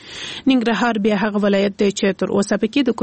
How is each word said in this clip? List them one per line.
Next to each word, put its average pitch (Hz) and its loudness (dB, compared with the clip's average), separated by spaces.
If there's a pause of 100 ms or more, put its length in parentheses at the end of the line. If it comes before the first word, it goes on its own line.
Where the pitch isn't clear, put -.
(460)
ننګرهار 226 2
بیا 208 2
هغه 208 0
ولایت 196 2
دی 196 4
چې 196 -2
تر 185 0
اوسه 202 0
پکې 233 0 (100)
د - - (120)